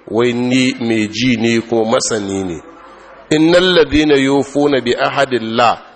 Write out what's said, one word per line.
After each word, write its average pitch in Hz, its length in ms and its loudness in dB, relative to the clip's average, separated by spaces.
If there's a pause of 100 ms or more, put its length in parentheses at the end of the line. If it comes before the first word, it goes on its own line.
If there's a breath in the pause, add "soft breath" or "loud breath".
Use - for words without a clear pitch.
wai 120 260 0
ni 127 460 0
mai 113 280 -2
ji 117 300 -2
ne 117 240 0
ko 113 240 -2
masani 104 580 -2
ne. 87 140 -8 (720 loud breath)
Innal 175 420 4
ladhina 151 420 2
yufuna 139 640 0
bi 120 120 0
ahadillah 123 840 0 (200)